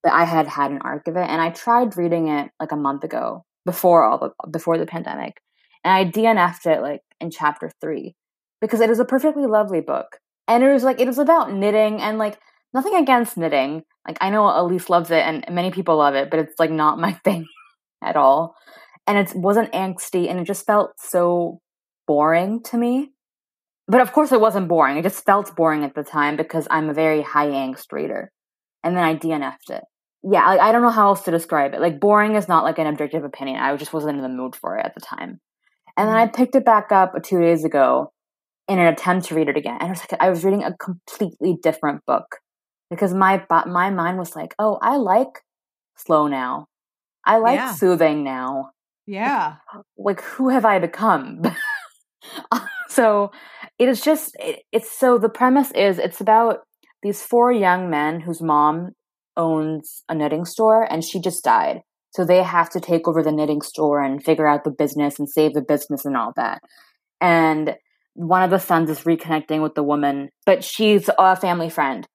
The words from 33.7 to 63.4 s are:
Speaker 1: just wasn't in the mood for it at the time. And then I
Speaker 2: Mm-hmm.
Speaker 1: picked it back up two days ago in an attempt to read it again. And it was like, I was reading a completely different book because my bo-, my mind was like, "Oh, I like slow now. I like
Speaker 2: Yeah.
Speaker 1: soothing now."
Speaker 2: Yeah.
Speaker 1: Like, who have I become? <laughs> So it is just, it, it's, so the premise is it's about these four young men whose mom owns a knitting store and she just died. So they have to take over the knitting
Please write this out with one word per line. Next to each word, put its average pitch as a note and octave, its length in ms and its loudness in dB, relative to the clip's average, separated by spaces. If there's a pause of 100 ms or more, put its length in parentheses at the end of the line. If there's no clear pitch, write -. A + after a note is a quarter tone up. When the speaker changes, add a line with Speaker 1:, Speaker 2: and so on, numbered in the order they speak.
Speaker 1:
just C#3+ 160 -12
wasn't D3+ 240 -4
in C#3 40 -6
the C3 80 -8
mood B2+ 260 -8
for F#2 220 -8
it - 80 -4
at - 100 -10
the - 60 -18
time. - 380 -14 (580)
And G#3 120 0
then A3 80 0
I A3+ 80 6
Speaker 2:
Mm-hmm. A3 100 -6
Speaker 1:
picked B3+ 200 0
it C4 100 4
back G#3+ 260 4
up F#3+ 220 4 (100)
two F#3 160 -2
days E3 240 2
ago C3+ 480 2 (560)
in F#3+ 120 0
an F3 80 6
attempt F3+ 400 0
to D#3+ 80 -8
read D#3 140 0
it C#3+ 80 -2
again. C3 220 -6
And E3+ 80 -4
it F3+ 40 -4
was F3 100 -8
like, - 200 -6
I F3+ 80 4
was E3+ 140 -2
reading G3 200 2
a F#3 140 -6
completely F3 840 -6
different D3 440 -4
book - 320 -4 (520)
because F3+ 240 -2
my F#3+ 360 2
bo-, E3 220 2
my F3+ 180 -2
mind F#3 300 -2
was E3+ 160 -10
like, D#3+ 240 -12
"Oh, G#3+ 220 0
I B3+ 160 0
like A#3 420 0 (560)
slow D3+ 320 0
now. C3 400 -6 (580)
I G#3+ 120 4
like A#3 180 4
Speaker 2:
Yeah. B3 180 -4
Speaker 1:
soothing D#3+ 500 2
now." C3+ 480 -6 (340)
Speaker 2:
Yeah. G3 500 -4 (420)
Speaker 1:
Like, G3+ 240 -4
who - 280 -2
have B3 160 2
I G3+ 140 4
become? E3+ 640 -2
<laughs> - 100 0 (1400)
So G#3 420 2 (460)
it B3 100 4
is B3 140 0
just, - 380 -2
it, - 320 -8
it's, A3+ 200 -4
so B3 280 2
the A3 100 0
premise B3+ 420 2
is F#3+ 280 2
it's - 200 -6
about A3 420 2 (420)
these G3+ 180 -6
four A#3+ 300 2
young F#3 380 2
men D#3 300 -2
whose E3 220 -8
mom D#3 480 0 (480)
owns D#3 720 -4
a D#3+ 60 -6
knitting D3+ 280 -2
store A3 480 2
and E3 120 -4
she - 180 -8
just F3 220 -6
died. - 380 0 (300)
So F3+ 140 -2
they F3+ 180 6
have E3+ 280 0
to F3+ 100 -6
take E3+ 260 -2
over E3 140 0
the D3+ 100 0
knitting D3+ 300 -2